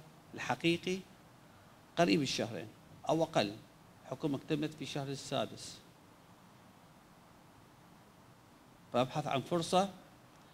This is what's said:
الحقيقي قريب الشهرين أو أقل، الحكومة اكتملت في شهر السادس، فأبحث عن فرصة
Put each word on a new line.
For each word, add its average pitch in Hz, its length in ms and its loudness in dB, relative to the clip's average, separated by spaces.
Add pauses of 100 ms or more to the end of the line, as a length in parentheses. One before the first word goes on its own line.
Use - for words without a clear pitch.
(340)
الحقيقي 170 640 0 (960)
قريب 175 260 6
الشهرين 110 460 -2 (400)
أو 156 140 4
أقل، 110 340 0 (480)
الحكومة 139 320 -2
اكتملت 151 380 -2
في 139 120 -10
شهر 139 220 -6
السادس، 127 720 -4 (3250)
فأبحث 135 340 2
عن 139 140 0
فرصة 180 500 2 (640)